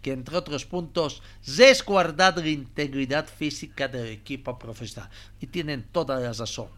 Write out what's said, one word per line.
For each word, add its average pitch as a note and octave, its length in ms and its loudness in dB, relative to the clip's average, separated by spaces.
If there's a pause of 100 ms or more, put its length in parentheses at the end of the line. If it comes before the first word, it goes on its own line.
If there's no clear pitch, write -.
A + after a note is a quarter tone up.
que, C3+ 120 -6
entre C3 240 -6
otros D#3+ 280 -4
puntos, E3+ 580 -4 (340)
resguardar F#3 800 8
la D#3 100 0
integridad C#3 760 -2
física D3 640 -6
del A#2+ 200 -6
equipo A2 500 -8
profesional. A2+ 520 -12 (300)
Y C#3 60 -8
tienen D3+ 440 -6
toda C#3+ 300 0
la A#2+ 120 -2
razón. A2 460 -8